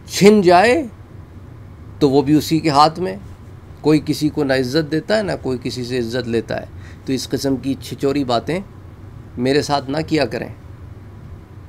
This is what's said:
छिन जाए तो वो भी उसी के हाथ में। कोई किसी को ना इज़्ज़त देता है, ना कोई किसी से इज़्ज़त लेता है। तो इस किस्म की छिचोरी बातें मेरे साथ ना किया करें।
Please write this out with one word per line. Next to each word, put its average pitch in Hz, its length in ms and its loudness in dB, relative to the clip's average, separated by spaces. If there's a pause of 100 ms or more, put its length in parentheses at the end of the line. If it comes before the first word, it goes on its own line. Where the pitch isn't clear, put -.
छिन 208 320 6
जाए 185 340 6 (1300)
तो 147 80 4
वो 139 140 4
भी 147 120 4
उसी 156 240 2
के 156 100 -2
हाथ 156 300 4
में। 190 200 -6 (640)
कोई 151 180 4
किसी 151 280 -2
को 151 140 -2
ना 135 120 0
इज़्ज़त 135 300 0
देता 156 300 -2
है, 220 80 0
ना 160 140 -4
कोई 131 200 -4
किसी 123 260 -8
से 123 140 -4
इज़्ज़त 120 300 -4
लेता 117 280 -2
है। - 120 -8 (400)
तो 135 60 -2
इस 123 140 -4
किस्म 135 300 -2
की 127 180 -4
छिचोरी 139 480 -4
बातें 123 360 -2 (800)
मेरे 131 260 2
साथ 139 260 -2
ना 151 140 -4
किया 151 220 0
करें। 117 260 -6 (1160)